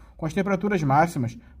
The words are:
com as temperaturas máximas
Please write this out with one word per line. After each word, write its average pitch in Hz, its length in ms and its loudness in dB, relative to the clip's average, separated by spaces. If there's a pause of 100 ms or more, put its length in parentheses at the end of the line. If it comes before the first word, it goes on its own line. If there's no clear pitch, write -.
(160)
com 160 120 -6
as 151 80 -6
temperaturas 196 480 0
máximas 143 520 2 (240)